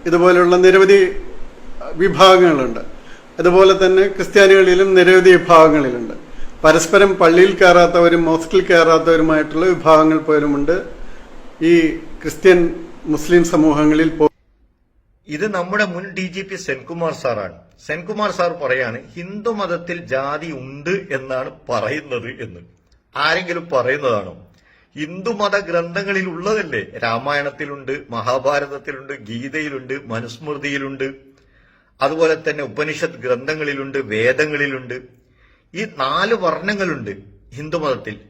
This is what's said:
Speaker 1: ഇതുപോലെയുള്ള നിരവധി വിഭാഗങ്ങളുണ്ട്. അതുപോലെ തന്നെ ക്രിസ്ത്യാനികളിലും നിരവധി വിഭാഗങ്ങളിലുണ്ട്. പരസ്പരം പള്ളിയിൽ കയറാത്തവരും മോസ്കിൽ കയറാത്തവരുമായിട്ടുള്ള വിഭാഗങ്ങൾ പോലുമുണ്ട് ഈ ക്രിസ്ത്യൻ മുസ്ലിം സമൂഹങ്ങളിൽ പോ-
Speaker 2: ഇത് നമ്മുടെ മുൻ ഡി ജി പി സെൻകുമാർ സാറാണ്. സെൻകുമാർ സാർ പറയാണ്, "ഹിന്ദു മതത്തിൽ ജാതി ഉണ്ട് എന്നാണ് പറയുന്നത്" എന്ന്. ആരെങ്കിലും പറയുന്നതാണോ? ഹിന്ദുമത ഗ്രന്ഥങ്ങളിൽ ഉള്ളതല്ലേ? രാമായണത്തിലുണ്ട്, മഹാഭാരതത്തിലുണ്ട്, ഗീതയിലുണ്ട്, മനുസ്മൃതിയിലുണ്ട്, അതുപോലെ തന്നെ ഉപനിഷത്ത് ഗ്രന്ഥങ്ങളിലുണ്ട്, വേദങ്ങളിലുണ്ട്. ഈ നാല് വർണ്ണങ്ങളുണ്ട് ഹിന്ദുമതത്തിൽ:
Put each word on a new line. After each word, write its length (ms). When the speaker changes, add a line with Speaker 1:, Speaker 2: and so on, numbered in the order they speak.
Speaker 1:
ഇതുപോലെയുള്ള 500
നിരവധി 640
വിഭാഗങ്ങളുണ്ട്. 1040
അതുപോലെ 480
തന്നെ 220
ക്രിസ്ത്യാനികളിലും 880
നിരവധി 360
വിഭാഗങ്ങളിലുണ്ട്. 840
പരസ്പരം 500
പള്ളിയിൽ 420
കയറാത്തവരും 680
മോസ്കിൽ 360
കയറാത്തവരുമായിട്ടുള്ള 1040
വിഭാഗങ്ങൾ 520
പോലുമുണ്ട് 640
ഈ 340
ക്രിസ്ത്യൻ 920
മുസ്ലിം 400
സമൂഹങ്ങളിൽ 720
പോ- 160
Speaker 2:
ഇത് 260
നമ്മുടെ 300
മുൻ 240
ഡി 120
ജി 200
പി 160
സെൻകുമാർ 580
സാറാണ്. 400
സെൻകുമാർ 440
സാർ 220
പറയാണ്, 460
"ഹിന്ദു 360
മതത്തിൽ 540
ജാതി 480
ഉണ്ട് 380
എന്നാണ് 600
പറയുന്നത്" 720
എന്ന്. 180
ആരെങ്കിലും 560
പറയുന്നതാണോ? 760
ഹിന്ദുമത 600
ഗ്രന്ഥങ്ങളിൽ 680
ഉള്ളതല്ലേ? 720
രാമായണത്തിലുണ്ട്, 1000
മഹാഭാരതത്തിലുണ്ട്, 1120
ഗീതയിലുണ്ട്, 880
മനുസ്മൃതിയിലുണ്ട്, 1200
അതുപോലെ 480
തന്നെ 140
ഉപനിഷത്ത് 500
ഗ്രന്ഥങ്ങളിലുണ്ട്, 840
വേദങ്ങളിലുണ്ട്. 1040
ഈ 100
നാല് 500
വർണ്ണങ്ങളുണ്ട് 760
ഹിന്ദുമതത്തിൽ: 760